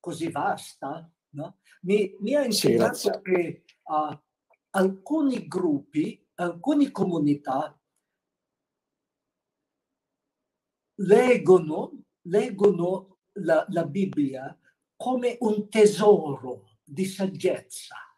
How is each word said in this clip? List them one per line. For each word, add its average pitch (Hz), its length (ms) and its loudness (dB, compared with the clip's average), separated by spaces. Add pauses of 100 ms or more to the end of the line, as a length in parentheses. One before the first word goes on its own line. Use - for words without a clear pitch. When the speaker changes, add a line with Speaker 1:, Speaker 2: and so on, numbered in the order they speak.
Speaker 1:
così 165 300 -8
vasta, 165 800 -8 (200)
no? 147 280 -14 (240)
Mi, 190 380 0
mi 220 140 -2
ha 294 80 2
Speaker 2:
Sì, 254 40 -2
Speaker 1:
insegnato - 640 2
Speaker 2:
grazie. - 120 -8
Speaker 1:
che, 175 420 -2 (200)
ah, 151 380 -4 (480)
alcuni 247 760 0
gruppi, 160 880 -4
alcune 180 560 0
comunità 147 880 -2 (3250)
leggono, 190 1000 4 (200)
leggono 190 960 0 (220)
la, 160 300 2
la 165 160 -2
Bibbia 143 720 -4 (400)
come 247 440 -2
un 208 280 0
tesoro 165 1160 2
di 156 220 -6
saggezza - 920 -6 (220)